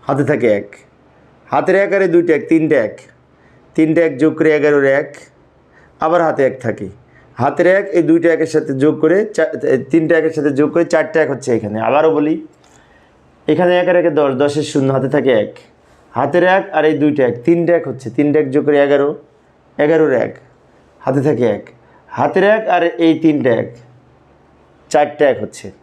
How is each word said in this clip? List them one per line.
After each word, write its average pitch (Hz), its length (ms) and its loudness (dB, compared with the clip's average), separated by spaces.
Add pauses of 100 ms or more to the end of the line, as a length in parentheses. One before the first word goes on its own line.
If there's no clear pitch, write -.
হাতে 139 280 -2
থাকে 123 180 0 (100)
এক, - 80 -12 (800)
হাতের 165 360 0
এক 175 120 -2
আর 190 100 0
এই 170 100 0
দুইটা 170 220 2
এক, - 140 -4
তিনটা 156 240 2 (120)
এক, - 80 -10 (800)
তিনটা 156 320 2
এক 151 140 -2
যোগ 156 140 2
করে 156 220 2
এগারোর 143 280 2 (140)
এক, 151 100 -8 (920)
আবার 165 260 0
হাতে 143 220 -2
এক 131 60 -8 (100)
থাকে, 104 220 -6 (500)
হাতের 147 300 0 (100)
এক, 202 80 -2 (120)
এই 170 120 2
দুইটা 165 260 2
একের 160 180 -4
সাথে 151 180 -2 (120)
যোগ 151 100 2 (100)
করে 165 140 2 (180)
চা-, 160 180 -2 (200)
এই 131 60 0 (120)
তিনটা 165 280 2
একের 160 180 -2
সাথে 147 220 -2
যোগ 151 140 2
করে 170 200 0
চারটা 156 300 0
এক 135 100 -2
হচ্ছে 123 240 -8
এখানে। 107 200 -6 (100)
আবারও 151 300 2
বলি, 151 180 0 (1120)
এখানে 175 240 2 (100)
এক 175 80 0
আর 180 120 2
একে 165 180 0
দশ, 139 120 2 (120)
দশের 147 280 -2
শূন্য, 135 240 0
হাতে 131 200 -2
থাকে 131 160 2 (120)
এক, - 80 -8 (640)
হাতের 147 320 0 (100)
এক 196 80 0 (140)
আর 151 120 0
এই 151 120 0
দুইটা 147 280 0
এক, - 60 -4 (120)
তিনটা 170 320 2
এক - 100 -6
হচ্ছে, 127 180 -10 (100)
তিনটা 147 220 2
এক 147 140 0
যোগ 147 120 2
করে 143 200 2
এগারো, 143 240 2 (680)
এগারোর 151 360 2 (120)
এক, - 80 -10 (680)
হাতে 135 260 -2
থাকে 123 180 0 (100)
এক, 98 80 -12 (460)
হাতের 160 360 -2 (100)
এক 220 80 -4 (120)
আর 170 80 0 (220)
এই 165 80 4 (100)
তিনটা 139 280 2 (100)
এক, - 80 -8 (1200)
চারটা 147 400 0
এক 113 120 -2
হচ্ছে - 240 -14 (160)